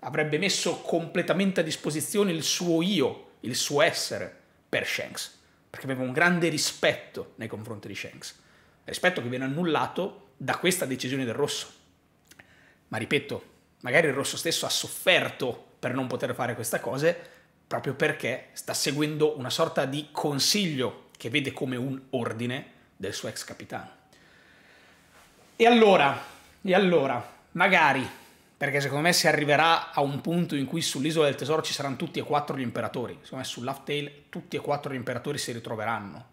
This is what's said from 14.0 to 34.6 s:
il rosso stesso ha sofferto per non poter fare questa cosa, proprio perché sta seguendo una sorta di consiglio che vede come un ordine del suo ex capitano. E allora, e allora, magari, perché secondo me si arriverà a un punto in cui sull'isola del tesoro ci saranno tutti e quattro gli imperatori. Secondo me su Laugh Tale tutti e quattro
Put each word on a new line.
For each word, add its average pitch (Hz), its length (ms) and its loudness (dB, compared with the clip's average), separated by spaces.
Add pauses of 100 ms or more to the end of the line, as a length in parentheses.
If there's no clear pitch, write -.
il 139 60 2
rosso 131 240 -2
stesso 156 300 -2
ha - 20 0
sofferto - 1080 0
per 123 160 -2
non 131 100 -2
poter 120 300 -2
fare 120 180 -2
questa 113 260 -4
cosa, 143 360 0 (500)
proprio 127 300 -4
perché 143 580 -2
sta - 220 -8
seguendo 151 640 2
una 123 100 -4
sorta 156 360 0
di 139 260 -6
consiglio 143 1040 0
che 117 140 -8
vede 131 200 0
come 131 260 -4
un 135 220 -4 (120)
ordine 120 640 -4 (220)
del - 200 -6
suo - 120 -8
ex - 160 -10
capitano. - 460 -12 (1700)
E 226 100 6
allora, 196 560 8 (400)
e 190 140 2
allora, 143 580 2 (200)
magari, 160 540 4 (500)
perché 143 220 0
secondo 139 240 -2
me 175 100 4
si 175 140 4
arriverà 147 640 4
a 151 100 0
un 135 200 0
punto 170 340 0
in 139 100 0
cui 165 160 -4
sull'isola 156 440 0
del 139 100 2
tesoro 151 260 -2
ci - 120 -4
saranno 139 240 -4
tutti 160 220 -4
e 123 40 -4
quattro 143 340 -2
gli 135 40 -4
imperatori. 107 600 -4
Secondo 131 220 -10
me - 0 -
su - 200 -10
Laugh 135 200 -6
Tale 143 460 -6
tutti - 260 -10
e 143 40 -2
quattro 143 340 -2